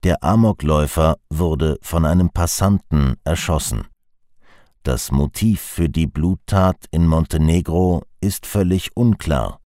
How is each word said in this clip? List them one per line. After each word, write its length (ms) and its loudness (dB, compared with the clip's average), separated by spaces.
Der 220 -2
Amokläufer 920 0
wurde 540 -2
von 240 -2
einem 240 2
Passanten 920 0
erschossen. 640 -4
Das 280 -2
Motiv 480 0
für 300 -2
die 160 0
Bluttat 840 0
in 140 4
Montenegro 960 2
ist 240 -4
völlig 500 -2
unklar. 720 0